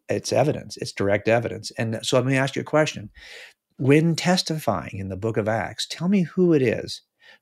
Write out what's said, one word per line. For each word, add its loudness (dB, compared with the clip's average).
it's -4
evidence. 0
It's -10
direct 0
evidence. 0
And -4
so 0
let 4
me 2
ask 0
you -4
a -10
question. -2
When 4
testifying -2
in -6
the -6
book -4
of 0
Acts, -4
tell -4
me 4
who 2
it 6
is -2